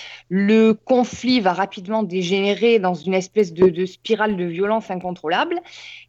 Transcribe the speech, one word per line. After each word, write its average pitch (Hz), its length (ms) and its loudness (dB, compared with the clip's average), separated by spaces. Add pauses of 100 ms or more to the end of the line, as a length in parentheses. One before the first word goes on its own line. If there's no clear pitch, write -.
(280)
le 220 480 4
conflit 247 640 0
va 185 140 2
rapidement 190 500 -4
dégénérer 196 720 0
dans 185 160 0
une 170 220 -4
espèce 185 380 -2
de, 185 160 4
de 175 180 -2
spirale 208 500 -2
de 175 60 -4
violence 202 480 -2
incontrôlable, 180 680 -4 (500)